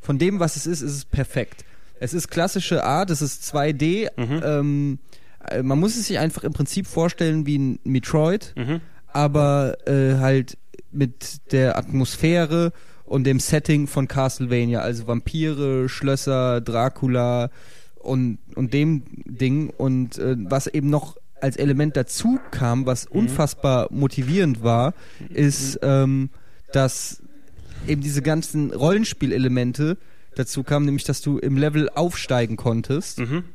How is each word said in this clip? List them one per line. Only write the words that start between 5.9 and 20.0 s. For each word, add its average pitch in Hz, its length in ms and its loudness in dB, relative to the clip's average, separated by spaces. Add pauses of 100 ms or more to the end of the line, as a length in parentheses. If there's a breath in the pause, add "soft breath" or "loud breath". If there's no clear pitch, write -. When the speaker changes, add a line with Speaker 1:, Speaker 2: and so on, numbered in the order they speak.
Speaker 1:
es 220 120 -4
sich 180 100 0
einfach 160 260 0
im - 80 -2
Prinzip 156 340 -2
vorstellen 165 600 0
wie 147 120 2
ein 135 260 0
Metroid, 156 720 2
Speaker 2:
Mhm. 143 240 -2 (320 loud breath)
Speaker 1:
aber, 143 680 4 (100)
äh, 135 300 4
halt 131 400 2 (340)
mit - 600 -4
der 131 260 4
Atmosphäre 165 920 2 (340 soft breath)
und 135 180 2
dem 135 160 4
Setting 151 460 2
von 135 220 0
Castlevania, 120 720 0
also 117 260 -4
Vampire, 135 840 0
Schlösser, 131 720 0
Dracula 123 880 0 (460 loud breath)
und, 127 420 -2 (160)
und 120 200 -2
dem 147 300 2 (220)
Ding. 135 440 0
Und, 127 480 0